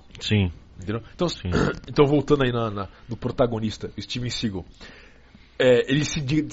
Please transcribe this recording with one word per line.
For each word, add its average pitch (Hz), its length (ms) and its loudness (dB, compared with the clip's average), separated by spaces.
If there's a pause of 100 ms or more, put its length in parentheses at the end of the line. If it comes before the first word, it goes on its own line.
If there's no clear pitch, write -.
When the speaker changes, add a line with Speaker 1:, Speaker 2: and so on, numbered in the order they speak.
(200)
Speaker 1:
Sim. 98 320 2 (260)
Speaker 2:
Entendeu? 101 240 -6 (120)
Então, 175 160 0
Speaker 1:
Sim. - 200 -8 (180)
Speaker 2:
<clears throat> - 220 -8
então 143 160 6
voltando 139 380 4
aí 123 80 2
na, 117 180 -2
na, 101 200 -6 (200)
no 113 80 -8
protagonista, 113 840 -2
Steven 123 300 -8
Seagal. 98 360 -6 (920)
É, 127 320 6
ele 147 140 2
se - 180 -4
de-, 147 320 0